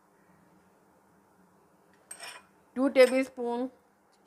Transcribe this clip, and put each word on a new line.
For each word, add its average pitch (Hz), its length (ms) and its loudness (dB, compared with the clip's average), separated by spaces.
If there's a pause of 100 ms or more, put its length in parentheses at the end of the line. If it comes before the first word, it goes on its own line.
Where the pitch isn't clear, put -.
(2750)
टू 262 120 0
टेबलस्पून 254 800 2 (580)